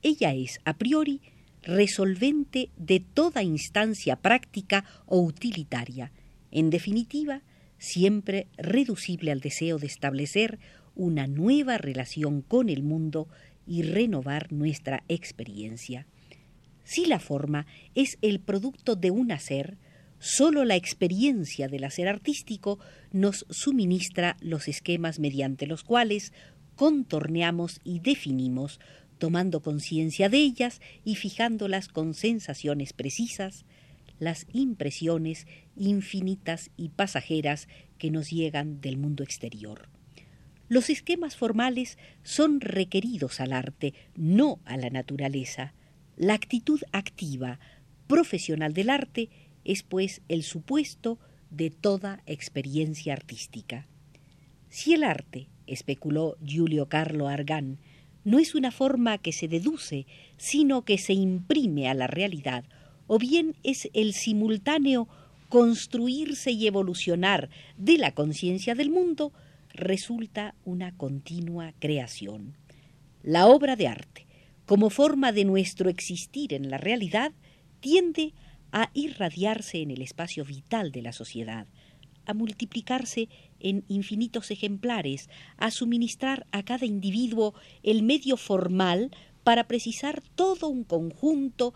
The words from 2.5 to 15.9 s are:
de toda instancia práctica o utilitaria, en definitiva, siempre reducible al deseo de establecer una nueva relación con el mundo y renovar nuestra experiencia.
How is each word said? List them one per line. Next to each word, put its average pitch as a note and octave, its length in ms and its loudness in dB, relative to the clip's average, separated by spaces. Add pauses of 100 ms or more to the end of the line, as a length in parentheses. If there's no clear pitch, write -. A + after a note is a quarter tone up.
de F#3 220 4
toda D4 420 0
instancia F#3+ 760 0
práctica G3 680 0 (220)
o F#3 140 6
utilitaria, D3 920 -4 (400)
en D#3+ 180 4
definitiva, A#3+ 720 -2 (380)
siempre G3 680 2 (100)
reducible F3 760 0
al C3+ 80 -2
deseo D#3+ 400 -2
de C#3+ 80 -6
establecer D3 720 -2 (340)
una D#3+ 320 0
nueva A#3 520 2
relación C#3 640 -4
con A#3+ 280 2
el C#3 140 0
mundo D#3 440 -2 (380)
y E3+ 160 -2
renovar D#3+ 680 -2
nuestra D3 560 -2
experiencia. A#2 1000 -10 (760)